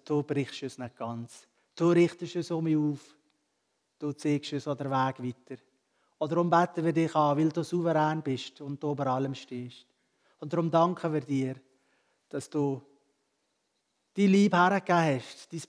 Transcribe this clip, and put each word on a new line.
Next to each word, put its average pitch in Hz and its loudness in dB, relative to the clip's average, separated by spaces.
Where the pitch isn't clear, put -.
du 147 0
brichst 139 -4
uns 135 -10
nicht 123 -12
ganz. 117 -10
Du 170 2
richtest 170 2
uns 170 -6
um 165 -2
mich 160 2
auf. 151 0
Du 147 -6
zeigst 147 -4
uns 143 -6
auch 143 -4
den 135 -6
Weg 131 0
weiter. 123 -12
Und 151 -4
darum 175 2
beten 170 2
wir 165 2
dich 160 0
an, 147 4
weil 160 2
du 156 -4
souverän 156 0
bist - -6
und 143 -10
du 147 -2
über 139 -4
allem 131 -2
stehst. 123 -14
Und 147 -10
darum 170 0
danken 165 2
wir 151 -2
dir, 131 -2
dass 143 -10
du 143 -2
dein 196 4
Leib 202 6
hergegeben 175 4
hast, - -18
dein 165 -10